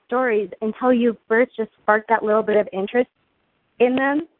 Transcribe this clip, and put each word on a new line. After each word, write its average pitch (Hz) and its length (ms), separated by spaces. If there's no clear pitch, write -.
stories 226 420
until 233 320
you 233 240
first 240 300
just 220 140
spark 214 260
that 220 160
little 214 200
bit 214 120
of 208 160
interest 202 380
in 247 160
them. 285 320